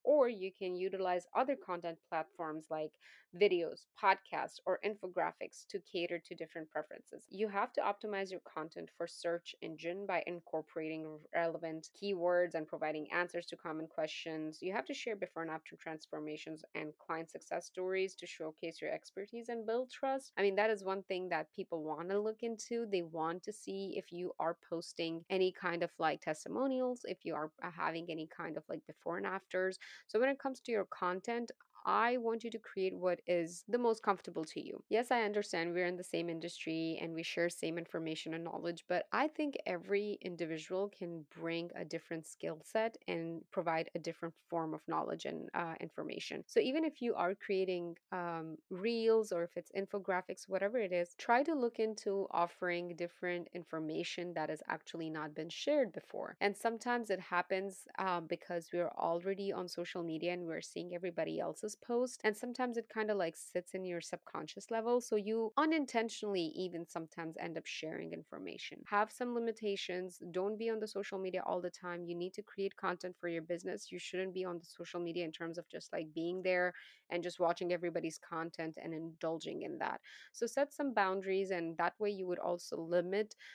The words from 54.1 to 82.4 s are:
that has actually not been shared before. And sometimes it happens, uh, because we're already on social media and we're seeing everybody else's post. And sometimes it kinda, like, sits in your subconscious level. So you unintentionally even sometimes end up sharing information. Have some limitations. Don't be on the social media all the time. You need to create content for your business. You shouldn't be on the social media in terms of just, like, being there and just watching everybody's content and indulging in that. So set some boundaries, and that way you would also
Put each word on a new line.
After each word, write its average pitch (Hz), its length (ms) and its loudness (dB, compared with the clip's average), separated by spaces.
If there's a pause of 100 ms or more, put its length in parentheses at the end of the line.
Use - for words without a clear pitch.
that 156 160 0
has 151 180 -4
actually 160 400 -2
not 156 260 -4
been 160 140 -4
shared 269 440 4
before. - 480 -8
And 202 140 4
sometimes 233 540 0
it 185 120 2
happens, 190 680 0 (120)
uh, 180 220 2
because 170 520 -4
we're 175 180 2
already 185 640 0
on 180 160 -4
social 175 340 -4
media 165 300 0
and 180 140 -4
we're 165 140 -2
seeing 175 340 -6
everybody 165 460 -2
else's 170 380 -4
post. 247 460 0
And 214 120 4
sometimes 247 400 -2
it 233 160 -2
kinda, 214 220 2
like, 170 220 2
sits - 380 -4
in 185 100 -4
your 175 160 -2
subconscious - 680 -8
level. 226 300 4
So 226 160 2
you 220 400 2
unintentionally 233 920 4 (100)
even 175 300 -2
sometimes 165 500 -6
end 165 200 -6
up 160 100 -6
sharing 165 460 -6
information. - 760 -10
Have 208 260 2
some 247 220 -4
limitations. 202 840 -2 (140)
Don't 196 240 0
be 226 140 0
on 220 100 0
the 214 80 -2
social 202 300 -4
media 185 280 0
all 180 140 2
the 180 100 -2
time. 175 340 -6
You 175 120 -4
need 180 180 -4
to 208 80 -8
create 196 340 -4
content 180 400 -2
for 175 120 -4
your 165 140 0
business. 175 500 -4
You 180 60 -6
shouldn't 185 360 -2
be 185 100 0
on 175 140 -4
the 170 60 -12
social - 340 -8
media 170 260 0
in 160 60 -2
terms 165 260 -4
of 170 120 -6
just, - 240 -10
like, 160 200 -4
being 170 300 0
there 180 320 4 (360)
and 170 120 0
just 175 180 -4
watching 175 320 4
everybody's 165 460 0
content 160 640 -4
and 165 100 -4
indulging 160 680 -2
in - 160 -4
that. - 220 0 (320)
So - 140 -2
set 277 280 2
some 277 180 0
boundaries, 190 580 2
and 165 280 0
that 175 200 2
way 208 120 2
you 190 160 -2
would 180 120 0
also 175 380 -2